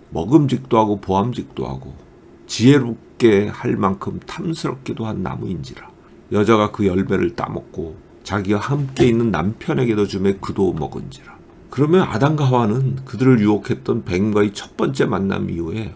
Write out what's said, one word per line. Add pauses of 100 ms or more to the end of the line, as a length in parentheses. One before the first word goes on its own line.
(100)
먹음직도
하고
보암직도
하고 (540)
지혜롭게
할
만큼
탐스럽기도
한
나무인지라. (380)
여자가
그
열매를
따먹고 (280)
자기와
함께
있는
남편에게도
주매
그도
먹은지라. (360)
그러면
아담과
하와는
그들을
유혹했던
뱀과의
첫
번째
만남
이후에